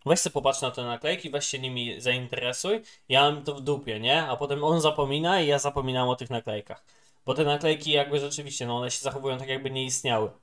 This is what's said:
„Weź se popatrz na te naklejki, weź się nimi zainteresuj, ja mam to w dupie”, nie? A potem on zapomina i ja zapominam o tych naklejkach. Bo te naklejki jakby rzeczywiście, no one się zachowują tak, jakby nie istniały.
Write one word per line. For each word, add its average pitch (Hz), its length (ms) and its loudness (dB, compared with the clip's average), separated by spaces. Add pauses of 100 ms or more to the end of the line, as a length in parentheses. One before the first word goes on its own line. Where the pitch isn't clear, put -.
„Weź 165 140 6
se 175 100 0
popatrz 135 320 2
na 127 100 -2
te 123 120 -6
naklejki, 147 460 -4
weź 143 160 -2
się 135 140 -4
nimi 123 420 -6
zainteresuj, 127 800 -2 (280)
ja 135 120 6
mam 147 220 4
to 143 120 -4
w 139 60 -12
dupie”, 131 380 -2
nie? 139 240 4
A 131 120 -2
potem 143 280 -2
on 160 180 4
zapomina 151 600 2
i 151 60 2
ja 143 120 4
zapominam 131 500 0
o 123 60 2
tych 120 140 -8
naklejkach. 107 560 -6 (400)
Bo 143 80 2
te 156 100 2
naklejki 147 480 2
jakby 143 280 4
rzeczywiście, 143 480 -6
no 120 100 0
one 123 140 -4
się - 100 -4
zachowują 135 360 -2
tak, 131 100 -8
jakby 135 240 -2
nie 131 120 -2
istniały. 120 480 0 (120)